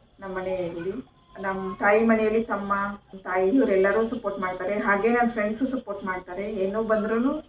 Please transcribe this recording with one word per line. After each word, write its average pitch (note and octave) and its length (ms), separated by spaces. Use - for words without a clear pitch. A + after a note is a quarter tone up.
ನಮ್ಮ F#3+ 160
ಮನೆಯಲ್ಲಿ. F3+ 560
ನಮ್ಮ F#3+ 400
ತಾಯಿ G#3+ 240
ಮನೆಯಲ್ಲಿ A3 400
ತಮ್ಮ, G3+ 280
ತಾಯಿ F#3 320
ಇವರೆಲ್ಲರೂ G#3 540
ಸಪೋರ್ಟ್ G3+ 340
ಮಾಡ್ತಾರೆ. F#3 360
ಹಾಗೆ G3+ 340
ನನ್ನ A#3 220
ಫ್ರೆಂಡ್ಸು A3 360
ಸಪೋರ್ಟ್ A3 380
ಮಾಡ್ತಾರೆ. F#3 480
ಏನೋ G3+ 300
ಬಂದ್ರೂ A3 360